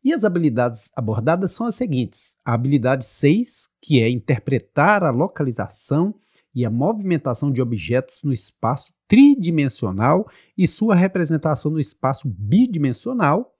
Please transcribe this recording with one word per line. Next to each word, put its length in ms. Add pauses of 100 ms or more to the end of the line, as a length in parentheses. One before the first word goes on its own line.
E 120
as 100
habilidades 720
abordadas 560
são 140
as 100
seguintes. 720
A 80
habilidade 500
seis, 640 (140)
que 200
é 80
interpretar 920
a 60
localização 1040 (400)
e 80
a 60
movimentação 840
de 100
objetos 640
no 80
espaço 600 (120)
tridimensional 1200 (320)
e 80
sua 300
representação 760
no 100
espaço 460
bidimensional. 1300